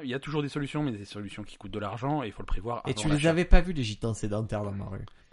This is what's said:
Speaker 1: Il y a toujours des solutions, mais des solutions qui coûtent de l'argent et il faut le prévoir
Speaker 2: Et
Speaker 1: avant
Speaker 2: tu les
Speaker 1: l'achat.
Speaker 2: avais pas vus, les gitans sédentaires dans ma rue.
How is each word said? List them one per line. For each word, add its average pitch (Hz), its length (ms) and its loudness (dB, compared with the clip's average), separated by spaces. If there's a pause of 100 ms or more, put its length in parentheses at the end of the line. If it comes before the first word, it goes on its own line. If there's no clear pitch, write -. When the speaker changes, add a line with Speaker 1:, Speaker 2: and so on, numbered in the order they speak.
Speaker 1:
Il 135 40 -6
y 120 60 -2
a 135 60 -4
toujours 151 220 -2
des 143 60 -2
solutions, 151 360 -2
mais 135 80 0
des 101 120 -8
solutions 104 380 -10
qui - 140 -14
coûtent 98 160 -12
de 107 80 -4
l'argent 117 420 -2
et 110 60 -6
il 98 40 -8
faut - 100 -12
le - 40 -10
prévoir 113 400 -2
Speaker 2:
Et - 40 0
Speaker 1:
avant 135 120 -2
Speaker 2:
tu 156 60 2
les 151 60 4
Speaker 1:
l'achat. 151 160 4
Speaker 2:
avais 170 140 4
pas 180 160 10
vus, 175 120 2
les 147 100 0
gitans 110 320 -2
sédentaires 104 480 -2
dans 104 100 -4
ma 101 140 -6
rue. 101 180 -8 (280)